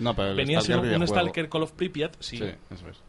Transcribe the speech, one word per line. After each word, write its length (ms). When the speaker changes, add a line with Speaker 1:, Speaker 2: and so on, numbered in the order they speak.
Speaker 1:
No, 140
pero 160
el 60
Speaker 2:
Venía 220
a 20
ser 160
Speaker 1:
Stalker 40
Speaker 2:
un, 140
un 60
Speaker 1:
videojuego. 240
Speaker 2:
Stalker 240
Call 140
of 100
Pripyat, 480
sí. 180
Speaker 1:
Sí, 60
eso 460
es. 180